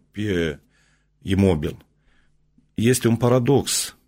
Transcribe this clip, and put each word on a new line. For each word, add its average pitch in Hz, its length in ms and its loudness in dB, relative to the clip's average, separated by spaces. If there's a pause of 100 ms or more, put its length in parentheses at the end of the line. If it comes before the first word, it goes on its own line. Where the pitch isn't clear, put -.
(120)
pe 87 480 -4 (640)
imobil. 92 560 0 (960)
Este 120 340 0
un 117 80 4
paradox. 123 840 0 (100)